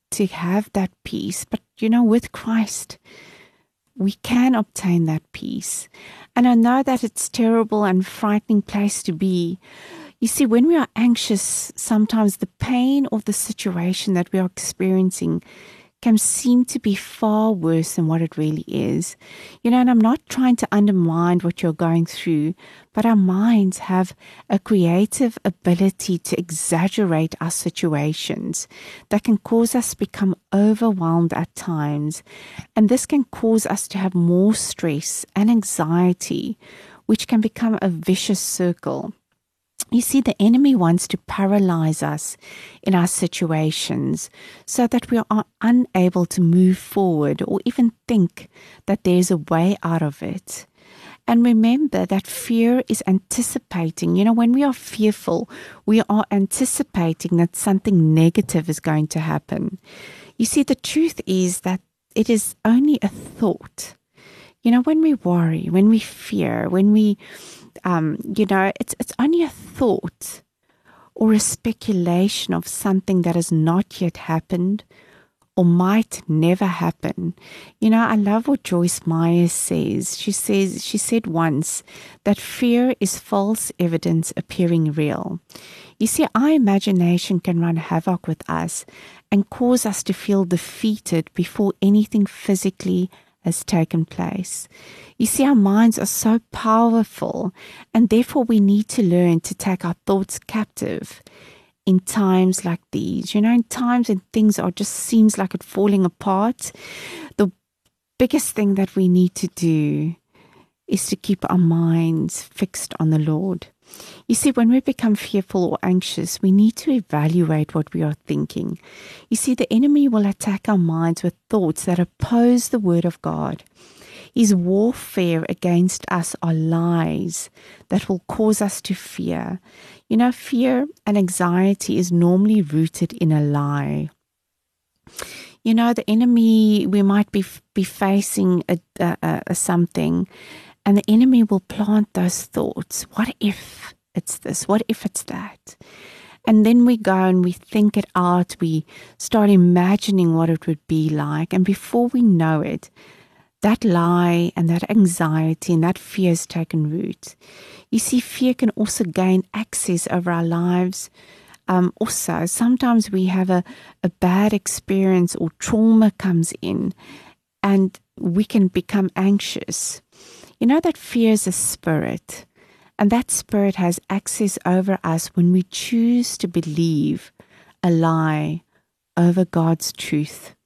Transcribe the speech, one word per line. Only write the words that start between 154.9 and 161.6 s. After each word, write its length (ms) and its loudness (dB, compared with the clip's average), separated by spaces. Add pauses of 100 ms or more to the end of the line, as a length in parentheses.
and 100 4
that 160 0
fear 300 -2
has 180 0
taken 420 -4
root. 460 -8 (560)
You 80 0
see, 220 0
fear 320 -2
can 180 0
also 320 -4
gain 400 2 (100)
access 560 -4
over 220 -2
our 140 -2
lives. 640 -2 (560)